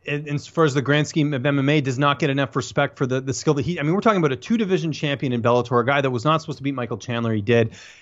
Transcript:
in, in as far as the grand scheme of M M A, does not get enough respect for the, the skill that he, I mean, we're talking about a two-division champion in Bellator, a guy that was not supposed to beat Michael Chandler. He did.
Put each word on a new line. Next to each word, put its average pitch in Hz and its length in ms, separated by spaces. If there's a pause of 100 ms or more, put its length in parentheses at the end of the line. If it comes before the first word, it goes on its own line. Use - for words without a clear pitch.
in, 147 240
in 147 80
as 143 100
far 165 200
as 131 80
the 143 80
grand 147 260
scheme 147 260
of 127 120
M 143 120
M 139 120
A, 151 100
does 127 180
not 143 220
get 156 100
enough 135 280
respect 139 400
for 139 80
the, 127 160
the 135 120
skill - 200
that 139 80
he, 165 180
I 143 40
mean, 151 100
we're 202 80
talking 214 180
about 147 140
a - 20
two-division 185 560
champion 143 400
in 120 100
Bellator, 120 380
a 113 60
guy 139 160
that 135 100
was 117 140
not 156 160
supposed 156 160
to 135 60
beat 139 120
Michael 120 220
Chandler. 117 360
He 107 80
did. 117 300 (300)